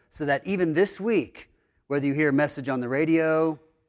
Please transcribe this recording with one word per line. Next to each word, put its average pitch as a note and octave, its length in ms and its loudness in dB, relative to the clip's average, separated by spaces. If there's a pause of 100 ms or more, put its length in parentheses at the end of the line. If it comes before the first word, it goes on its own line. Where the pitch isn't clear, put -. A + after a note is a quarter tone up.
so - 160 -8
that C#3+ 220 2
even F3+ 260 0
this G3 260 0
week, F#3+ 500 -4 (380)
whether C#3+ 200 -2
you C#3 80 0
hear D3+ 140 2
a C3+ 40 2
message C#3 360 0
on C3 100 -2
the B2 80 -4
radio, D#3+ 720 0 (300)